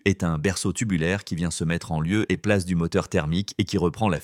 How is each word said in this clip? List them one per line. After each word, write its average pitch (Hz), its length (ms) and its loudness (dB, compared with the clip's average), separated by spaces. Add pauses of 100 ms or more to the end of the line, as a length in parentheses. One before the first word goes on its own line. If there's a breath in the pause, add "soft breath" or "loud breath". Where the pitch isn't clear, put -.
est 95 180 4
un 82 140 0
berceau 92 340 0
tubulaire 92 520 0
qui - 120 -6
vient 82 160 -2
se - 120 -4
mettre 82 280 -2
en 78 80 0
lieu 92 320 0
et 87 60 2
place 98 280 2
du 90 100 -2
moteur 85 340 0
thermique 85 480 0
et 104 80 0
qui 151 140 -2
reprend 107 280 0
la 78 160 0